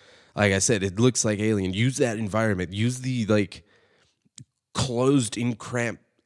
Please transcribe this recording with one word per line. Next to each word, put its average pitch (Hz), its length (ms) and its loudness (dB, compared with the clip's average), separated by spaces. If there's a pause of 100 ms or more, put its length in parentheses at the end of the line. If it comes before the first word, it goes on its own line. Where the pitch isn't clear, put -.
(360)
like 101 180 4
I 98 60 2
said, 101 220 2
it 95 180 -2
looks 120 260 2
like 104 140 -2
Alien. 104 340 0
Use 120 240 0
that 117 200 0
environment. 101 560 -2
Use 123 280 -2
the, 127 240 -2
like, 104 400 0 (1080)
closed 127 640 2
in 120 180 -2
cramped 117 480 -6 (220)